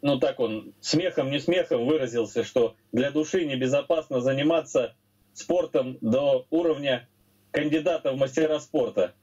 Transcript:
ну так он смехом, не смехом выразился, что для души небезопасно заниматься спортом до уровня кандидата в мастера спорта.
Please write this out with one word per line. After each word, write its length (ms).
ну 180
так 200
он 420
смехом, 500
не 80
смехом 460
выразился, 580
что 320
для 200
души 340
небезопасно 760
заниматься 760
спортом 680
до 480
уровня 580
кандидата 600
в 60
мастера 420
спорта. 640